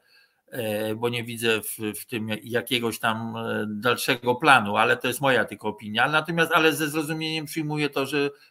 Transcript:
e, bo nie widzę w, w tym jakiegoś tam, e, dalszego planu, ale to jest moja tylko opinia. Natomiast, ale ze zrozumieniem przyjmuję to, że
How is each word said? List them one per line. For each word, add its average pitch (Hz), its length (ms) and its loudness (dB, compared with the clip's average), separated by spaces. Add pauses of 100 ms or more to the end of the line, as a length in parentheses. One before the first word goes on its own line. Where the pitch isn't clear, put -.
(480)
e, 110 480 -4
bo 120 140 -2
nie 120 140 -4
widzę 113 380 0
w, - 160 -8 (220)
w - 60 -14
tym 110 240 -6 (140)
jakiegoś 117 560 -2
tam, 113 380 -2
e, 110 300 -4
dalszego 120 680 0
planu, 120 420 6
ale 120 200 4
to 135 100 -4
jest 123 140 -4
moja 127 240 4
tylko 107 220 -8
opinia. 107 420 0
Natomiast, 156 440 0
ale 160 200 6
ze 151 160 -2
zrozumieniem 156 560 -4
przyjmuję 151 440 -2
to, 139 160 -2
że 143 240 0 (220)